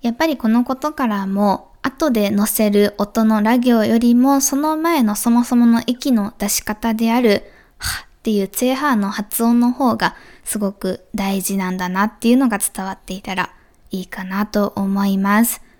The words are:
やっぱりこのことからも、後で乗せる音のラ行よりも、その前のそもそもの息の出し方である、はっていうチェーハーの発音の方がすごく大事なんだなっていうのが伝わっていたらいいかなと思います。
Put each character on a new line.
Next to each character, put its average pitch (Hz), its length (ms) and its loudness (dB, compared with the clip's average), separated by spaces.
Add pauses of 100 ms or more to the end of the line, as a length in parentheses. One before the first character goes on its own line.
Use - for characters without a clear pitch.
や 240 100 -2
っ 233 40 -4
ぱ 320 120 -2
り 294 100 -2
こ - 100 -4
の 233 160 2
こ 254 120 -2
と 294 180 -4
か 269 140 -4
ら 196 200 -2
も、 196 440 -2 (100)
後 285 300 -2
で 214 180 0
乗 208 160 0
せ 214 240 0
る 202 280 2
音 208 260 -2
の 220 180 2
ラ 220 160 2
行 240 260 2
よ 226 160 2
り 240 160 4
も、 269 260 4
そ 269 140 -2
の 311 220 -2
前 320 260 0
の 208 120 0
そ - 140 -4
も 233 140 4
そ 247 120 -2
も 240 100 6
の 233 200 4
息 254 260 -2
の 208 260 0
出 202 120 -4
し - 120 -2
方 220 320 -4
で 226 180 0
あ 247 100 2
る、 214 220 4 (340)
は - 280 -8
っ - 160 -20
て 226 100 -4
い 202 120 0
う 190 40 -4
チ - 200 -4
ェー 262 80 0
ハー 277 200 0
の 196 140 0
発 202 340 -6
音 240 160 4
の 240 120 2
方 247 240 0
が 190 200 -2 (280)
す - 160 -8
ご 196 140 -4
く - 320 -6 (100)
大 196 260 -2
事 196 160 -4
な 185 140 -4
ん 185 60 -6
だ 185 100 -6
な 190 180 0
っ - 140 -6
て 226 100 0
い 240 40 6
う 247 40 6
の 269 120 4
が 214 80 -2
伝 - 280 -6
わ 190 80 -8
っ - 40 -12
て - 160 -14
い 190 80 -10
た 196 140 -10
ら 190 180 -4 (380)
い 190 100 -8
い 180 60 -12
か - 180 -12
な 196 200 -4
と 208 300 -2
思 196 300 -2
い 196 120 0
ま 202 280 2
す。 - 160 -6 (180)